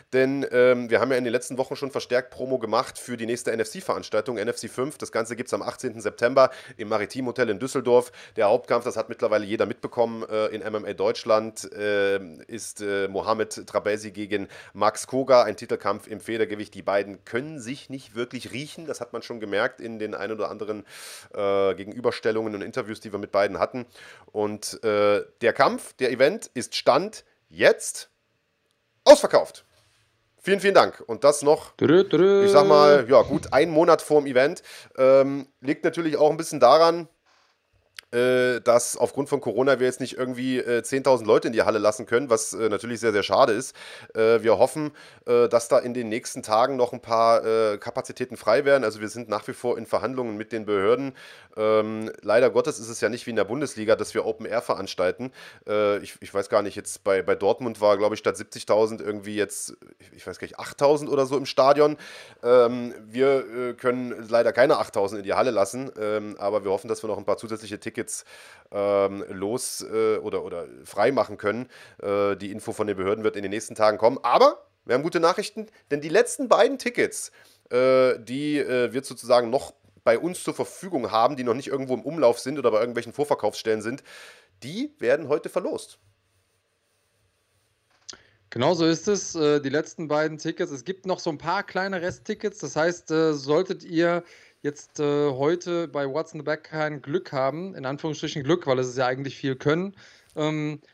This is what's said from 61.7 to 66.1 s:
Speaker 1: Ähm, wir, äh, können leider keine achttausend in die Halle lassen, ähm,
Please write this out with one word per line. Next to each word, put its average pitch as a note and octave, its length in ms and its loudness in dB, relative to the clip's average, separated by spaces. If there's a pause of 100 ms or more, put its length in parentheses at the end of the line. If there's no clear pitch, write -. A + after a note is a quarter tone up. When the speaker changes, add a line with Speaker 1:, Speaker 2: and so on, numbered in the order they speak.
Speaker 1:
Ähm, A#2+ 520 4 (120)
wir, B2+ 480 2
äh, B2 200 -6
können B2 560 -4
leider A#2 240 4
keine C3+ 240 4
achttausend G#2 420 -2
in F#2+ 60 -10
die G2 80 -2
Halle A2+ 180 2
lassen, A2+ 480 -2
ähm, G#2+ 400 -6